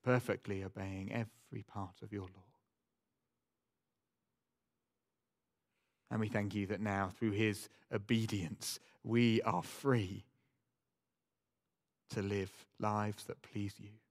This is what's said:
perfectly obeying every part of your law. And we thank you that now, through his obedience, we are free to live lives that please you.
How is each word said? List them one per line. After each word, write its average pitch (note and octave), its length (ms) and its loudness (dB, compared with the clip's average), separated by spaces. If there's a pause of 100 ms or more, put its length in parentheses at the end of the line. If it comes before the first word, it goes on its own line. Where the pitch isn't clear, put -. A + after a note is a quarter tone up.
perfectly G#2+ 580 2
obeying F#2+ 480 -6
every A2 520 -8
part F#2+ 400 -10
of G2+ 100 -14
your G2+ 100 -6
law. F#2 300 -18 (3500)
And A2+ 100 0
we G#2+ 80 2
thank G#2 260 0
you G2+ 120 0
that G2 140 -2
now, G2 280 2
through G#2+ 220 0
his G#2 400 2 (200)
obedience, G#2 880 -2 (240)
we A2+ 400 6
are F2+ 200 0
free G2+ 640 0 (1800)
to A2 100 -2
live G2 320 -2 (260)
lives G#2+ 460 0
that - 160 -10
please G2+ 380 -6
you. G2+ 100 -16 (220)